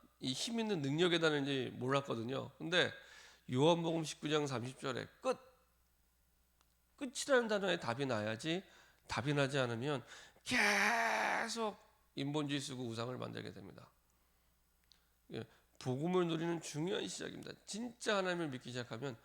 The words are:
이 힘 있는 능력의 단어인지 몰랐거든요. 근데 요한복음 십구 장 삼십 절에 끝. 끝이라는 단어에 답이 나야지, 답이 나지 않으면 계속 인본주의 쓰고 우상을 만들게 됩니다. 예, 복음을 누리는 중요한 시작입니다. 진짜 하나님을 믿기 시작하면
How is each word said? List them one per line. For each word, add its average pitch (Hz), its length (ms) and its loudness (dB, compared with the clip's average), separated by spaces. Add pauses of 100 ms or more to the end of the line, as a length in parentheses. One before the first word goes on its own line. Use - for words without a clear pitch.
(200)
이 131 140 -2
힘 233 260 -2
있는 208 220 0
능력의 165 380 4
단어인지 139 560 2
몰랐거든요. 127 840 -2
근데 156 360 2 (580)
요한복음 165 540 4
십구 - 240 -6
장 147 180 2
삼십 131 320 -6
절에 117 260 -4 (140)
끝. 247 180 0 (1600)
끝이라는 247 540 2
단어에 196 300 2
답이 127 260 0
나야지, 120 580 0 (440)
답이 143 260 0
나지 143 240 2
않으면 123 440 0 (440)
계속 220 1300 2 (380)
인본주의 143 460 0
쓰고 127 260 -6
우상을 117 300 -4
만들게 113 340 -6
됩니다. - 380 -16 (1400)
예, 117 100 -6 (400)
복음을 170 440 2
누리는 165 340 -2
중요한 170 480 -4
시작입니다. - 420 -10 (140)
진짜 226 520 -4
하나님을 175 300 0
믿기 127 240 -8
시작하면 120 540 -6